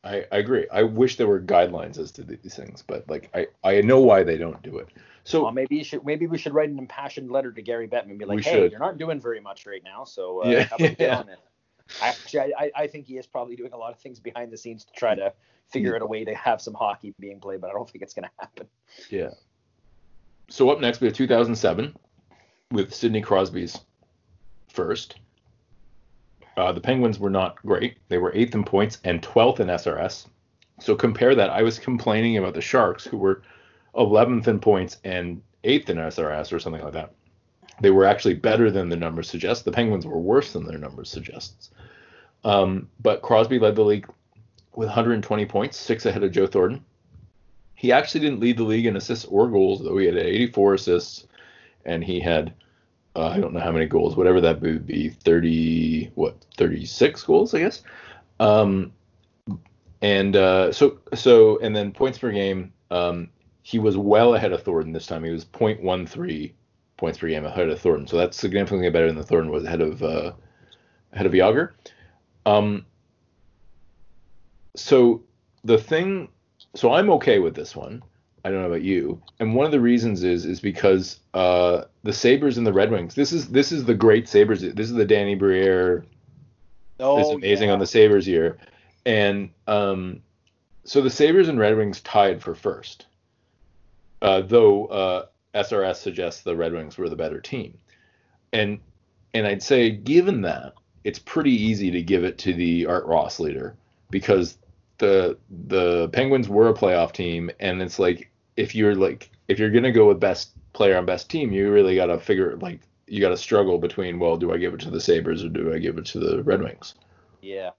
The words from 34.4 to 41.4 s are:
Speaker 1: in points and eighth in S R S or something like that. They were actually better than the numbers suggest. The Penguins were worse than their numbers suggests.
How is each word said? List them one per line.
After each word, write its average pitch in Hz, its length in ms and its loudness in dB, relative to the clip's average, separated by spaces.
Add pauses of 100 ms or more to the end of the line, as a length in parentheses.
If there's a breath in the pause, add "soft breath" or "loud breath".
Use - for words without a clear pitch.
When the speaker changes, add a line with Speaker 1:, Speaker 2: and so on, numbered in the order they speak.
Speaker 1:
in 107 120 0
points 95 440 0
and 87 380 -8 (220)
eighth 131 260 0
in 85 80 -2
S 80 220 -8
R 78 120 -4
S 76 220 -8
or 82 60 -4
something 80 240 -10
like 76 100 -14
that. 78 200 -12 (640)
They 98 120 6
were 95 140 6
actually 101 280 2
better 110 380 2
than 92 180 -2
the 85 60 -2
numbers 82 340 -8
suggest. 92 360 -6
The - 60 -4
Penguins 107 340 -2
were 82 140 -6
worse 113 340 0
than 80 120 -10
their 78 140 -12
numbers 69 300 -16
suggests. - 600 -18 (760 soft breath)